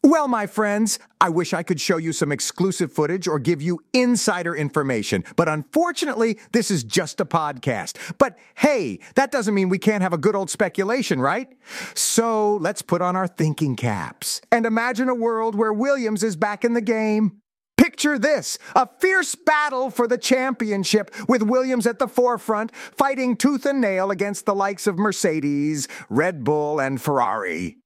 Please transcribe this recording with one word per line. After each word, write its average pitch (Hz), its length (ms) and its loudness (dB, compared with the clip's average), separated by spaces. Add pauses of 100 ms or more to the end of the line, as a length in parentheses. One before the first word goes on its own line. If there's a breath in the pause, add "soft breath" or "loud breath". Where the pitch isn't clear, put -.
Well, 294 260 6
my 220 180 0
friends, 208 540 0 (200 soft breath)
I 180 100 0
wish 165 220 -2
I 170 120 -4
could 165 160 -4
show 175 160 0
you 160 160 -4
some 147 180 -2
exclusive 180 640 -4
footage 170 340 -4
or 156 140 -2
give 147 200 -2
you 175 200 -4 (120)
insider 208 600 0
information, 135 720 -2 (100)
but 165 140 2
unfortunately, 233 920 -2 (140)
this 226 180 0
is 151 140 0
just 156 360 -4
a 185 40 0
podcast. 135 720 -4 (200 loud breath)
But - 220 2 (160 soft breath)
hey, 190 460 0 (160 loud breath)
that 269 160 2
doesn't 220 200 0
mean 190 160 2
we 185 120 0
can't 208 240 2
have 175 80 0
a 170 60 -2
good 202 180 2
old 196 120 -4
speculation, 196 720 -2
right? 190 280 0 (460 loud breath)
So 214 600 0
let's 185 280 -2
put 175 200 -2
on 180 140 0
our 185 100 0
thinking 156 480 -2
caps 101 680 -4 (120)
and 233 120 2
imagine 226 440 -2
a 254 60 0
world 226 420 -2
where 220 160 0
Williams 220 500 0
is 214 140 -2
back 208 280 -2
in 233 100 2
the 240 60 2
game. 220 600 0 (360)
Picture 294 400 4
this, 262 420 0 (180 loud breath)
a 254 120 4 (120)
fierce 370 340 2
battle 285 560 0
for 240 160 0
the 233 120 0
championship 214 920 0 (160 loud breath)
with 254 160 6
Williams 254 420 2
at 233 140 0
the 262 80 2
forefront, 226 680 0
fighting 262 580 0
tooth 277 320 0
and 277 140 2
nail 196 320 0
against 202 340 -4
the 202 80 2
likes 196 320 -2
of 185 120 0
Mercedes, 151 880 0 (200 loud breath)
Red 151 360 0
Bull, 147 340 0
and 135 240 -2
Ferrari. 98 840 0